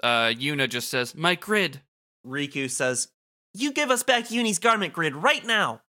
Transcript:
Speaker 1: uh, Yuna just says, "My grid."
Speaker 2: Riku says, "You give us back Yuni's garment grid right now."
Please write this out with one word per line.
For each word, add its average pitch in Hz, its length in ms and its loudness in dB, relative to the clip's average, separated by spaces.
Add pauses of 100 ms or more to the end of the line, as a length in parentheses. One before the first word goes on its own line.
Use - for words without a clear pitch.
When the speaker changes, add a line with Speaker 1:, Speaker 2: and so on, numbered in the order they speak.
Speaker 1:
uh, 117 300 4
Yuna 135 340 0
just 120 220 -6
says, 123 260 -2
"My 170 200 2
grid." 175 460 -2 (460)
Speaker 2:
Riku 139 420 -4
says, 127 400 -2 (440)
"You 269 180 -2
give 294 200 0
us 247 120 0
back 240 220 2
Yuni's 226 340 0
garment 214 340 2
grid 156 220 -2
right 233 300 2
now." 190 360 0 (100)